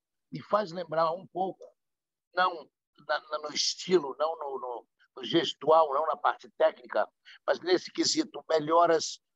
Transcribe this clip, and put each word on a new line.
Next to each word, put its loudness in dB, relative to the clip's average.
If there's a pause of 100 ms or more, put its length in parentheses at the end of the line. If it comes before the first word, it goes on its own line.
(320)
Me -10
faz -2
lembrar -2
um -8
pouco, -6 (680)
não 0 (380)
na, 0 (100)
na, -4
no -8
estilo, 0
não -2
no, -8
no, -10 (300)
no -12
gestual, 2
não 0
na -4
parte -4
técnica, 0 (380)
mas 0
nesse 0
quesito, -2
melhoras 2 (160)